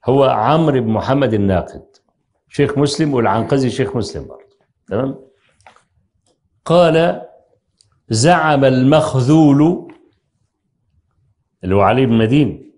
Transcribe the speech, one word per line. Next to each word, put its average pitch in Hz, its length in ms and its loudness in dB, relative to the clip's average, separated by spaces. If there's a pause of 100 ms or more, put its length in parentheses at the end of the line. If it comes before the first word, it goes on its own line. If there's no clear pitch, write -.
هو 135 180 2
عمرو 131 560 0
بن 113 80 -4
محمد 113 460 -2
الناقد 98 480 -2 (640)
شيخ - 300 -2
مسلم، 147 360 -2
والعنقزي 117 560 -2
شيخ - 260 -6
مسلم 90 320 -8
برضه، - 280 -20 (320)
تمام؟ 131 260 -6 (1500)
قال: 165 580 2 (840)
"زعم 147 560 2
المخذول"، 143 1300 2 (1700)
اللي 92 100 -4
هو 101 60 2
علي 117 260 2
بن 117 60 0
مدين 113 640 0